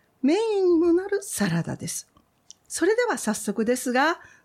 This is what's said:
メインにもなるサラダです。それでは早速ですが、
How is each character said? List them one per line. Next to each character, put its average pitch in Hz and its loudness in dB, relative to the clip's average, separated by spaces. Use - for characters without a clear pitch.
メ 277 4
イ 427 0
ン 370 4
に 349 4
も 339 4
な 381 2
る 403 -2
サ - -4
ラ 165 0
ダ - -6
で 165 -10
す。 - -10
そ - -2
れ 440 4
で 494 2
は 339 -2
早 208 -2
速 214 -2
で 247 2
す 254 -4
が、 294 2